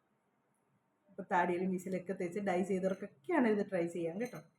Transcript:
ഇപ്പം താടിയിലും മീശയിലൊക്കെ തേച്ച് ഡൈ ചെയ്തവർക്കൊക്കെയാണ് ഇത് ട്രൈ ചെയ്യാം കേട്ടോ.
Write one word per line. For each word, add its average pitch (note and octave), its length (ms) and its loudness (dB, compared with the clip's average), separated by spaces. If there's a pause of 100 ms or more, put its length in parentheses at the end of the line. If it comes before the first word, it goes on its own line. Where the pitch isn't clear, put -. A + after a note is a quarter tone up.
(1040)
ഇപ്പം F#3+ 220 -12
താടിയിലും F3+ 440 2
മീശയിലൊക്കെ F#3 440 -4
തേച്ച് F#3 260 -4
ഡൈ F#3+ 220 2
ചെയ്തവർക്കൊക്കെയാണ് G3 880 0
ഇത് G3+ 180 4
ട്രൈ F3 200 0
ചെയ്യാം E3+ 320 -4
കേട്ടോ. A3 220 -6 (180)